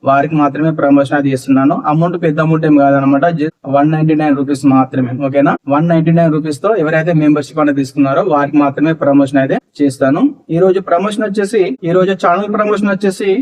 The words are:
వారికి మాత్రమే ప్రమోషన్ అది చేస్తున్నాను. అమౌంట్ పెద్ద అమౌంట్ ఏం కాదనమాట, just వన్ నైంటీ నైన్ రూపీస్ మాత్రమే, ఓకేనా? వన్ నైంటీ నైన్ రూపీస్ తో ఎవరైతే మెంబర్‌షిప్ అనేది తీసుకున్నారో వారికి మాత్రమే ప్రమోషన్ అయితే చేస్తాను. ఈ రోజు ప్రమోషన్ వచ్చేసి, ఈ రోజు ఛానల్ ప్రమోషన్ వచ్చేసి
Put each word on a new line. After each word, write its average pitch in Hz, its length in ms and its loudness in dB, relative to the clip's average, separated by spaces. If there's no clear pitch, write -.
వారికి 143 340 0
మాత్రమే 147 360 0
ప్రమోషన్ 143 400 2
అది 139 140 0
చేస్తున్నాను. 135 420 0
అమౌంట్ 170 320 0
పెద్ద 160 220 0
అమౌంట్ 160 240 0
ఏం 147 140 4
కాదనమాట, 139 420 2
just 156 140 -4
వన్ 143 200 2
నైంటీ 156 260 0
నైన్ 151 180 0
రూపీస్ 139 240 -4
మాత్రమే, 127 380 0
ఓకేనా? 143 260 2
వన్ 156 180 0
నైంటీ 165 280 2
నైన్ 165 180 2
రూపీస్ 151 280 -6
తో 208 60 0
ఎవరైతే 160 400 0
మెంబర్‌షిప్ 151 420 0
అనేది 143 180 0
తీసుకున్నారో 139 400 -2
వారికి 143 280 -2
మాత్రమే 143 400 0
ప్రమోషన్ 139 400 2
అయితే 165 160 -2
చేస్తాను. 143 420 0
ఈ 170 80 2
రోజు 190 240 2
ప్రమోషన్ 208 400 -2
వచ్చేసి, 202 340 -2
ఈ - 80 0
రోజు 185 160 2
ఛానల్ 190 320 0
ప్రమోషన్ 208 380 0
వచ్చేసి 196 360 -2